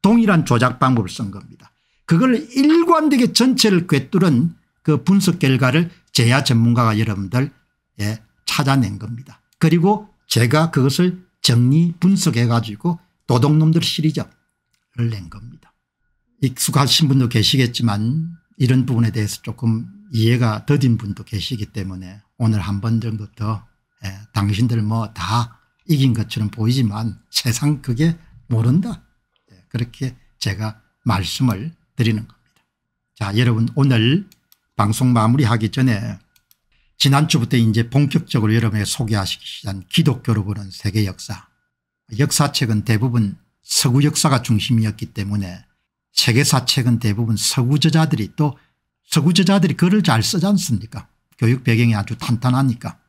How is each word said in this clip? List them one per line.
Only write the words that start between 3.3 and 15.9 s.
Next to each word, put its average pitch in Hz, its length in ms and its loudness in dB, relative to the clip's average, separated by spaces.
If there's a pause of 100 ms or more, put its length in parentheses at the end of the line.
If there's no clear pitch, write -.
전체를 220 540 2
꿰뚫은 156 680 2 (280)
그 147 220 0
분석 190 340 2
결과를 135 520 2 (220)
제야 120 320 2
전문가가 117 540 2
여러분들, 104 520 -4 (500)
예, 104 220 -6 (220)
찾아낸 127 540 0
겁니다. 123 420 -14 (180)
그리고 180 500 2 (200)
제가 147 420 2
그것을 175 540 0 (160)
정리 135 600 2
분석해가지고 120 1000 0 (280)
도둑놈들 156 560 2
시리즈를 156 460 -4 (800)
낸 92 200 -12
겁니다. 107 420 -20 (680)